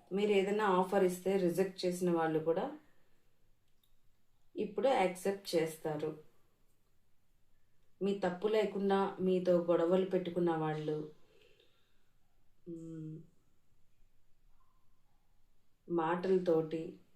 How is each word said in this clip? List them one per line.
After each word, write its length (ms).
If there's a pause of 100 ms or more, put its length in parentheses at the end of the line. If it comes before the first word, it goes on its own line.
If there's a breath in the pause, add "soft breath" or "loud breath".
(120)
మీరు 200
ఏదైనా 400
ఆఫర్ 320
ఇస్తే 340
రిజెక్ట్ 400
చేసిన 340
వాళ్ళు 280
కూడా 240 (1900)
ఇప్పుడు 380
యాక్సెప్ట్ 560
చేస్తారు. 640 (1900)
మీ 180
తప్పు 300
లేకుండా 500 (220)
మీతో 340 (100)
గొడవలు 420
పెట్టుకున్న 500
వాళ్ళు, 420 (1700 soft breath)
మ్, 480 (2750)
మాటలతోటి, 920 (340)